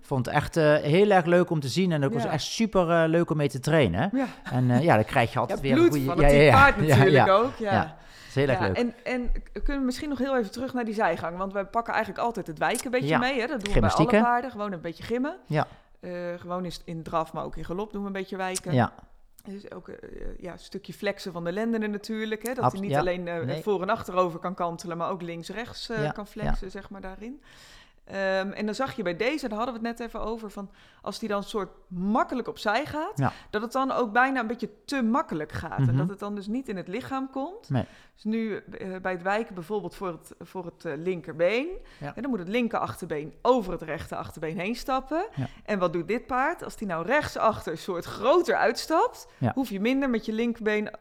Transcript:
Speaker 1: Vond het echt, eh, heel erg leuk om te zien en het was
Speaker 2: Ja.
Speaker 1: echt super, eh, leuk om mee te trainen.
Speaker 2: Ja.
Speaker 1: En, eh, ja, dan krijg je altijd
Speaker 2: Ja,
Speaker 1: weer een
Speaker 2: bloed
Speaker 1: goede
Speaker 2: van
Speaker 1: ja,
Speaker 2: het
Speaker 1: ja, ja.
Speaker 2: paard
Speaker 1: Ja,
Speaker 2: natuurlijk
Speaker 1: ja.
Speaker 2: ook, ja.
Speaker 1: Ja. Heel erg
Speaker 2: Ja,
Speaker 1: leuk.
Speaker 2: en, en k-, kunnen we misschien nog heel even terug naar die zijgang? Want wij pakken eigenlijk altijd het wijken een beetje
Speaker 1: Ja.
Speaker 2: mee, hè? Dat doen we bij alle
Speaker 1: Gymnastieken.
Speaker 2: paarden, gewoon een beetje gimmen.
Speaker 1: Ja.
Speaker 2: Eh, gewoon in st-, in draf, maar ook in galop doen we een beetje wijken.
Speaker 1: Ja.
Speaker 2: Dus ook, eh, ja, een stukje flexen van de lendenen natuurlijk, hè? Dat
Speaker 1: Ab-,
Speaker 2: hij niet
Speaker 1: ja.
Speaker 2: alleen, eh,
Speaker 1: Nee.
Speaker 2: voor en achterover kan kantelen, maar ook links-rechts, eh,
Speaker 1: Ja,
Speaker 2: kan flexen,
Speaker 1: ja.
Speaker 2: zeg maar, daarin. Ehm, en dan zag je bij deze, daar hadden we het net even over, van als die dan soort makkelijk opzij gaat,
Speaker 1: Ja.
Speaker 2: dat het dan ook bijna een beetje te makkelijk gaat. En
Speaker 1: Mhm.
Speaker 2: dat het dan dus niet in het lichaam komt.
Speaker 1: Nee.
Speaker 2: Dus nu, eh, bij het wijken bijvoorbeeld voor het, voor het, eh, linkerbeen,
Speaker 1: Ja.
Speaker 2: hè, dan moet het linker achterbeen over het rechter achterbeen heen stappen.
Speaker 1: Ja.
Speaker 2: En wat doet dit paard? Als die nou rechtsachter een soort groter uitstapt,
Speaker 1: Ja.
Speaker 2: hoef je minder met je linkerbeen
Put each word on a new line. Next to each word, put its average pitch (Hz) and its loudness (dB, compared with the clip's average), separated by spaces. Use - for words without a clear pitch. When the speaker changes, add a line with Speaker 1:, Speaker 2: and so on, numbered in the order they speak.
Speaker 1:
Vond 131 -2
het - -6
echt, - 0
eh, 151 6
heel 180 4
erg 185 6
leuk 175 4
om 165 0
te 139 -4
zien 175 2
en 147 2
het 139 2
was 233 0
Speaker 2:
Ja. 208 -2
Speaker 1:
echt 156 -2
super, 190 2
eh, 160 4
leuk 165 4
om 160 0
mee 147 2
te 131 -4
trainen. 143 4
Speaker 2:
Ja. 262 0
Speaker 1:
En, 127 4
eh, 123 6
ja, 165 6
dan 110 6
krijg 120 2
je - -2
altijd 120 -2
Speaker 2:
Ja, 143 -6
Speaker 1:
weer 139 2
een 269 6
Speaker 2:
bloed 339 8
Speaker 1:
goede 143 0
Speaker 2:
van 135 0
Speaker 1:
ja, 151 4
Speaker 2:
het 143 10
Speaker 1:
ja, 143 10
ja. 147 10
Speaker 2:
paard 277 10
Speaker 1:
Ja, 151 8
Speaker 2:
natuurlijk - 8
Speaker 1:
ja. 190 6
Speaker 2:
ook, 233 4
ja. 208 -2
Speaker 1:
Ja. - 0
Heel 135 2
erg 123 4
Speaker 2:
Ja, - 0
Speaker 1:
leuk. 95 0
Speaker 2:
en, 240 -2
en 247 0
k-, - -2
kunnen - -2
we 269 0
misschien 254 -4
nog 277 -4
heel 269 0
even 220 0
terug 254 -8
naar 247 -2
die 220 -4
zijgang? 175 -2
Want 190 -6
wij 196 -4
pakken 233 -4
eigenlijk 214 -2
altijd 220 -4
het 156 -10
wijken 175 0
een 269 -6
beetje 247 0
Speaker 1:
Ja. 156 4
Speaker 2:
mee, 254 0
hè? 220 -2
Dat - -6
doen 311 -4
we 190 -8
bij - -4
alle - -
Speaker 1:
Gymnastieken. 208 6
Speaker 2:
paarden, 240 2
gewoon 208 -8
een 170 -8
beetje 165 -10
gimmen. 254 -4
Speaker 1:
Ja. 151 2
Speaker 2:
Eh, 180 -12
gewoon 175 -6
in 170 -6
st-, - -14
in 165 -8
draf, 160 -2
maar 147 -6
ook - -8
in 160 -8
galop 190 -6
doen 202 -6
we 202 -6
een 196 -6
beetje 190 -6
wijken. 185 -4
Speaker 1:
Ja. 120 4
Speaker 2:
Dus 202 -14
ook, - -14
eh, - -16
ja, 175 -10
een 175 -16
stukje - -14
flexen 196 -4
van 170 -8
de 170 -2
lendenen 220 -2
natuurlijk, 214 -6
hè? 233 -2
Dat 233 -2
Speaker 1:
Ab-, - 4
Speaker 2:
hij 190 -8
niet 196 -4
Speaker 1:
ja. 139 2
Speaker 2:
alleen, 175 -2
eh, 170 -4
Speaker 1:
Nee. 160 -4
Speaker 2:
voor 190 0
en 190 -2
achterover 185 0
kan 180 -6
kantelen, 170 -6
maar 170 -4
ook 180 -6
links-rechts, 175 -10
eh, 220 -2
Speaker 1:
Ja, 254 -2
Speaker 2:
kan 208 -10
flexen, 208 -4
Speaker 1:
ja. 185 -14
Speaker 2:
zeg 196 -14
maar, 196 -14
daarin. 196 -14
Ehm, 190 -2
en 208 -6
dan 214 -2
zag 262 -4
je 226 -6
bij 175 -2
deze, 269 -2
daar 208 -6
hadden 233 -4
we 226 -4
het 233 -8
net 233 -8
even 220 -10
over, 220 -6
van 196 -12
als 202 -8
die 226 -6
dan 202 0
soort 202 -4
makkelijk 220 0
opzij 220 -2
gaat, 311 -6
Speaker 1:
Ja. - 0
Speaker 2:
dat 214 -2
het 240 -8
dan 269 0
ook 220 0
bijna 262 2
een 226 -2
beetje 233 -6
te 277 -2
makkelijk 220 0
gaat. - -8
En 135 4
Speaker 1:
Mhm. 120 4
Speaker 2:
dat 151 2
het 196 -8
dan 208 -8
dus 202 -10
niet 240 -6
in 202 -6
het 170 -10
lichaam 262 -6
komt. 330 -8
Speaker 1:
Nee. 127 -2
Speaker 2:
Dus - -20
nu, 220 -4
eh, - -12
bij 185 -4
het 175 -6
wijken 208 -2
bijvoorbeeld 180 -6
voor 196 -8
het, 160 -12
voor 175 -12
het, - -16
eh, 165 -6
linkerbeen, 175 -2
Speaker 1:
Ja. 143 -10
Speaker 2:
hè, - -12
dan 269 -4
moet 233 0
het 175 -6
linker 220 0
achterbeen 156 -6
over 220 4
het 170 -6
rechter 160 -8
achterbeen 160 -8
heen 196 -2
stappen. 262 -2
Speaker 1:
Ja. - -4
Speaker 2:
En 208 -2
wat 180 2
doet 170 -4
dit 240 -2
paard? 277 -2
Als - -12
die 220 -8
nou 170 -4
rechtsachter 214 0
een - -6
soort 170 -6
groter 262 2
uitstapt, 320 0
Speaker 1:
Ja. 123 0
Speaker 2:
hoef 262 -2
je 196 -6
minder 269 2
met 226 -2
je 220 -4
linkerbeen 214 -2